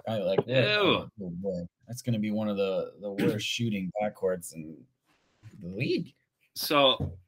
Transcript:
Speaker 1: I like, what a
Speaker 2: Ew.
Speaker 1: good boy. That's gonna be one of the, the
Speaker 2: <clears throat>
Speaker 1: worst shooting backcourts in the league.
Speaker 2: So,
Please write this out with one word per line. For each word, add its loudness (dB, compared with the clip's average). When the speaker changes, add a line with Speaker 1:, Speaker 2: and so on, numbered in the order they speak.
Speaker 1:
I -2
like, 2
what -2
a 4
Speaker 2:
Ew. 4
Speaker 1:
good -6
boy. -4
That's -10
gonna 0
be 0
one 0
of -2
the, 0
the -6
Speaker 2:
<clears throat> 0
Speaker 1:
worst -4
shooting -2
backcourts -2
in -12
the -10
league. -4
Speaker 2:
So, 2